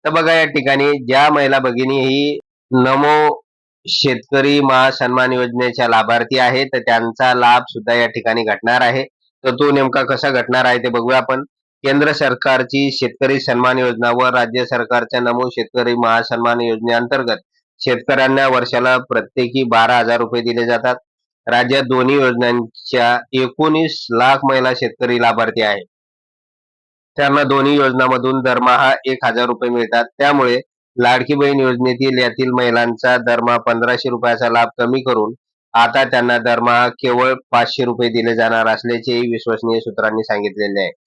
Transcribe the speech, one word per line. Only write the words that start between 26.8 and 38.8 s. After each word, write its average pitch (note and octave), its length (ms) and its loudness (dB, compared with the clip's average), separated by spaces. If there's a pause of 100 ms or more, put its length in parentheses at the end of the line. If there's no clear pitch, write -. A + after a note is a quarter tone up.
त्यांना C#3+ 260 2
दोन्ही C#3 340 2
योजनांमधून C3 680 0
दरमहा B2+ 520 2 (100)
एक C3 200 -4
हजार B2 220 0
रुपये A#2+ 240 -4
मिळतात. A#2 340 0
त्यामुळे C3+ 560 0 (420)
लाडकी B2 320 2
बहीण C#3 260 2
योजनेतील B2+ 600 0
यातील B2+ 280 -2
महिलांचा A#2+ 680 0
दरमहा A#2+ 400 0
पंधराशे A#2+ 540 -2
रुपयाचा A#2+ 400 -2
लाभ A#2 180 2 (100)
कमी B2 220 0
करून A#2+ 340 -2 (380)
आता A#2+ 320 2
त्यांना A#2+ 340 0
दरमहा A#2+ 500 2
केवळ B2+ 460 0 (160)
पाचशे A#2+ 340 0
रुपये A#2+ 240 -2
दिले A#2 260 0
जाणार A2+ 320 0
असल्याचेही A#2+ 540 -2